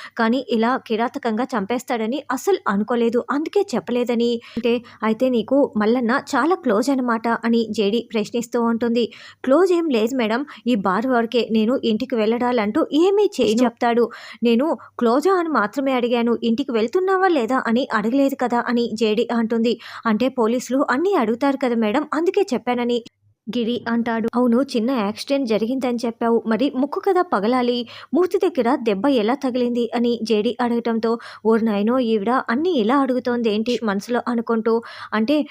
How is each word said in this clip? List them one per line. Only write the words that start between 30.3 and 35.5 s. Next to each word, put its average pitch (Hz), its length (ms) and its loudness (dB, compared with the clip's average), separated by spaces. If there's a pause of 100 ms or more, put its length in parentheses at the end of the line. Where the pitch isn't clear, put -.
అడగటంతో, 233 520 0 (340)
"ఓరి 220 200 4
నాయనో, 214 380 0
ఈవిడ 220 280 0 (180)
అన్నీ 311 260 0
ఇలా 233 240 2
అడుగుతోంది 247 500 0
ఏంటి?" 220 340 0
మనసులో 214 440 -2
అనుకుంటూ, 226 460 0 (380)
"అంటే 220 260 2 (140)